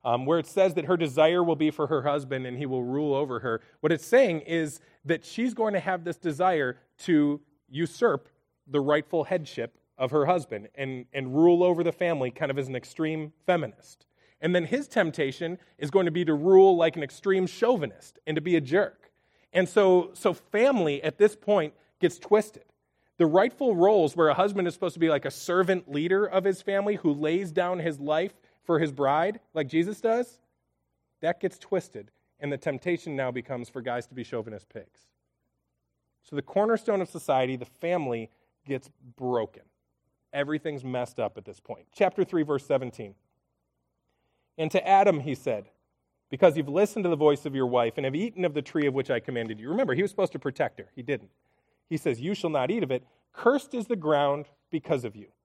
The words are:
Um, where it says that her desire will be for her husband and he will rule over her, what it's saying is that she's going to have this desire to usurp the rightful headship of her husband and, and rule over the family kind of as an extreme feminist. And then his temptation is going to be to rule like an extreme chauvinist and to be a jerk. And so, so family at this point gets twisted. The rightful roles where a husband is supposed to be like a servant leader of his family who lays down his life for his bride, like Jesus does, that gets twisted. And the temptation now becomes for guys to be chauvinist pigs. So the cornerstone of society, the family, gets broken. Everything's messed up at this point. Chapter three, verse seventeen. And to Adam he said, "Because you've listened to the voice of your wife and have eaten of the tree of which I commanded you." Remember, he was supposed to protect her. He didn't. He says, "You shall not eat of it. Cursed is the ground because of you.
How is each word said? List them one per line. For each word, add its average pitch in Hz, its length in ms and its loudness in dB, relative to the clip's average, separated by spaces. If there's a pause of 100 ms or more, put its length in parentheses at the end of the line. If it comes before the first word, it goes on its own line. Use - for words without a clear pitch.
Um, 123 240 -2
where 165 100 2
it 160 80 -2
says 190 300 0
that 165 100 -2
her 180 100 2
desire 160 480 2
will 165 120 2
be 151 160 0
for 151 160 -4
her 147 160 -2
husband 135 420 -4
and 123 100 -8
he 139 120 -6
will 127 160 -4
rule 139 320 -2
over 135 240 -4
her, 113 220 -4 (180)
what 156 120 0
it's 160 140 -2
saying 214 360 4
is 160 380 -4 (260)
that 156 200 -2
she's 233 300 -4
going 220 180 -2
to 185 60 0
have 175 240 -4
this 170 140 -6
desire 156 600 0 (220)
to 147 420 2 (260)
usurp 160 640 -2 (380)
the 143 120 0
rightful 147 440 0
headship 143 560 -6 (180)
of 131 140 -2
her 147 160 2
husband 113 480 -2
and, 131 360 -10
and 131 240 -6
rule 175 280 6
over 175 200 2
the 170 80 0
family 156 380 -2
kind 139 220 -6
of 139 80 -4
as 131 80 -6
an 131 80 -8
extreme 156 580 -6 (120)
feminist. 160 600 -4 (340)
And 180 160 0
then 170 100 2
his 277 220 -4
temptation 165 680 -4 (220)
is 147 100 -6
going 185 160 2
to 170 60 0
be 175 140 -2
to 156 80 2
rule 185 440 8
like 165 180 2
an 156 80 -6
extreme 190 440 -2
chauvinist 170 800 -2
and 156 100 -4
to 160 60 -2
be 170 140 0
a 156 60 4
jerk. 156 500 -2 (400)
And 180 160 2
so, 185 460 4
so 180 200 -2
family 208 680 0
at 160 140 -4
this 208 180 4
point 185 380 0 (260)
gets 175 200 0
twisted. - 440 0 (540)
The 170 80 4
rightful 214 500 2
roles 180 400 4
where 160 140 4
a 139 40 2
husband 196 320 0
is 170 80 -4
supposed 180 200 -6
to 170 80 -16
be 160 80 2
like 143 160 0
a 135 60 -4
servant 180 600 -2
leader 180 340 2
of 190 200 0
his 190 160 0
family 202 340 -2
who 160 160 0
lays 160 400 -2
down 180 280 -2
his 156 200 -4
life 156 320 -2 (320)
for 165 160 2
his 151 140 0
bride, 151 480 0 (120)
like 151 140 -2
Jesus 170 320 0
does, 240 400 -2 (800)
that 170 220 -2
gets 185 160 -4
twisted. 123 540 -6 (280)
And 143 100 -6
the 139 80 -4
temptation 151 600 -4
now 131 120 -2
becomes 123 380 -8
for 127 140 -12
guys 120 260 -6
to 127 80 -20
be 120 80 -10
chauvinist 110 460 -10
pigs. - 380 -20 (1160)
So 147 140 -8
the 139 40 -2
cornerstone 214 600 0
of 170 80 -6
society, 131 480 0
the 123 80 -12
family, 139 640 -4 (360)
gets 135 240 -8 (280)
broken. 123 460 -4 (680)
Everything's 143 540 -4
messed 127 340 -6
up 110 180 -4
at 98 60 -18
this - 160 -20
point. - 320 -16
Chapter 190 320 0
three, 165 200 0
verse 143 220 -4
seventeen. 120 500 -4 (1400)
And 156 140 -4
to 185 160 0
Adam 196 340 6
he 135 140 -6
said, 107 360 -6 (580)
"Because 151 260 4
you've 143 140 -2
listened 202 340 0
to 175 60 0
the 165 60 2
voice 147 300 4
of 139 100 -8
your 131 120 2
wife 120 300 0
and 139 80 -4
have 135 100 -4
eaten 185 300 -4
of 151 80 -2
the 147 80 -2
tree 147 240 -2
of 135 80 0
which 135 160 -4
I 123 100 -2
commanded 113 400 -8
you." 120 100 -14
Remember, 208 260 -2
he 180 80 0
was 196 80 -4
supposed 190 220 -2
to 151 60 -10
protect 131 400 -6
her. - 160 -18
He 127 60 -14
didn't. 117 300 -6 (560)
He 160 100 -6
says, 120 240 -4
"You 190 140 -4
shall 165 160 -4
not 131 180 0
eat 220 140 -2
of 131 80 -4
it. 123 160 -4 (260)
Cursed 262 400 0
is 233 140 -6
the 233 80 -2
ground 147 520 0 (220)
because 147 340 -4
of 107 120 -10
you. 101 140 -20 (160)